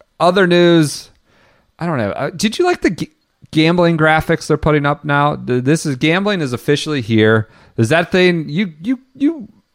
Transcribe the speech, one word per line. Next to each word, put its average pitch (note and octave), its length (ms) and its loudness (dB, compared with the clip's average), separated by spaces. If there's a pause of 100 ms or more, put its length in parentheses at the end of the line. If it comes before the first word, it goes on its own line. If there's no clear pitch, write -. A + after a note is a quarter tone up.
(180)
other F3+ 300 2
news, E3+ 640 2 (680)
I D#3+ 80 -8
don't D#3+ 120 -4
know. G2+ 120 -2
Uh, C#3+ 200 -6
did G#3 280 -6
you F4+ 60 0
like F4+ 160 -2
the A#3 100 0
g-, - 220 -10 (400)
gambling E3+ 440 2
graphics D#3 520 0
they're D#3 80 2
putting D3+ 280 0
up C#3+ 200 -4
now? D3 320 0
Th-, B2 260 -4
this D3+ 240 0
is, C#3+ 80 -2
gambling F3 460 -2
is C3+ 120 -4
officially C#3+ 480 -2
here. A2 480 2 (280)
Is A#2 140 2
that E3 200 0
thing F3 380 2
you, E3+ 240 -4 (100)
you, B3 160 -4 (160)
you C#4+ 340 -4 (260)